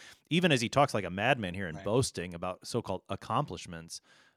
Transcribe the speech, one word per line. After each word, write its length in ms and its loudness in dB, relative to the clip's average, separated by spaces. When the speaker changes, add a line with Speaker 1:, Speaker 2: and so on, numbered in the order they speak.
Speaker 1:
even 200 6
as 100 6
he 80 0
talks 260 4
like 100 0
a 60 -6
madman 420 0
here 140 -4
and 100 -6
Speaker 2:
Right. 80 -8
Speaker 1:
boasting 480 0
about 320 -6
so-called 420 -4
accomplishments, 920 -6